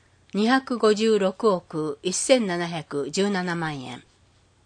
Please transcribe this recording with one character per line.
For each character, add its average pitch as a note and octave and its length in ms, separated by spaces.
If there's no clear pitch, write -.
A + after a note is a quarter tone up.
二 G#3 120
百 C4 300
五 G#3+ 160
十 G#3+ 260
六 G3 320
億 D#3 520
一 F3+ 120
千 B3+ 320
七 F3 200
百 D3 440
十 G3 200
七 F3+ 240
万 D#3 280
円。 B2 200